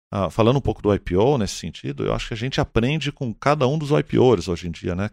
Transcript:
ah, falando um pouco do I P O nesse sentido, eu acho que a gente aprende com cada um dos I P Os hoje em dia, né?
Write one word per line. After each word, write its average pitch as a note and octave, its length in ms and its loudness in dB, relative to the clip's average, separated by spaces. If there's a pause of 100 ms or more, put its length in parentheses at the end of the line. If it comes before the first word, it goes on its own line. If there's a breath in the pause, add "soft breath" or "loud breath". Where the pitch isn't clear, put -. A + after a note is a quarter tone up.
(120)
ah, G2 160 -2
falando A#2 300 4
um - 20 -2
pouco - 220 -4
do G#2 100 4
I F#2+ 60 2
P F2 180 -4
O B2+ 220 4
nesse G2 160 -2
sentido, C3+ 500 -8
eu - 80 0
acho - 160 -6
que A#2+ 60 -8
a - 20 -10
gente B2+ 240 -4
aprende C#3 500 0
com B2 220 -6
cada D3 340 2
um D3 120 0
dos C#3+ 120 -4
I D3+ 120 2
P - 160 0
Os A2 300 4
hoje F2 200 -4
em - 20 -6
dia, F2+ 240 -6
né? G2 180 -4